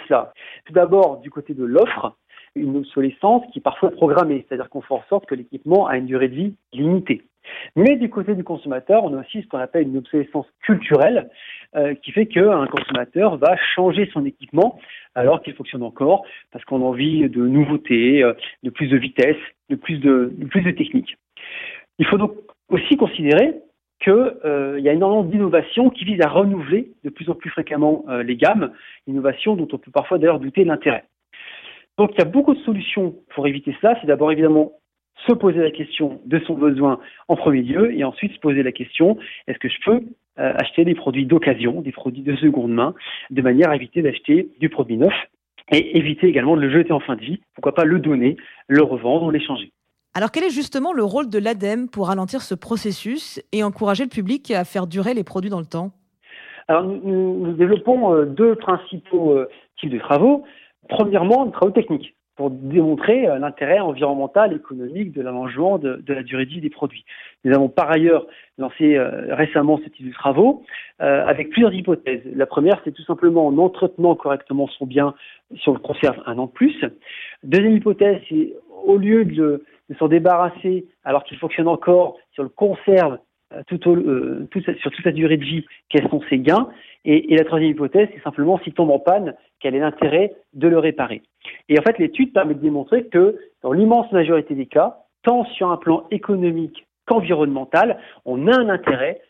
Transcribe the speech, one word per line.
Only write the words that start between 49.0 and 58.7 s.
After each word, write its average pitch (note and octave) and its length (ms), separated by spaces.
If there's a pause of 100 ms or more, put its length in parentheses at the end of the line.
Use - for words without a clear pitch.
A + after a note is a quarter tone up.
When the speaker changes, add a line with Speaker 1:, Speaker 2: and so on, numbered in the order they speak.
Speaker 1:
ou - 20
l'échanger. C3+ 420 (440)
Speaker 2:
Alors G#3 160
quel D#4+ 120
est F4 100
justement C#4 400
le B3 100
rôle A#3 260
de G#3 80
l'adem G#3+ 520
pour G3 180
ralentir F#3+ 340
ce - 140
processus A3 840 (120)
et G#3 120
encourager G3+ 400
le B3+ 60
public A3+ 400
à F#3 140
faire F3+ 240
durer F#3+ 260
les G#3+ 100
produits F#3+ 280
dans F3+ 80
le D#3+ 80
temps ? F3+ 240 (760)
Speaker 1:
Alors E3 160
nous, F#3+ 200
nous, F#3 420
nous E3+ 80
développons, G3+ 600
euh, D3+ 120
deux G#3+ 300
principaux, F3 760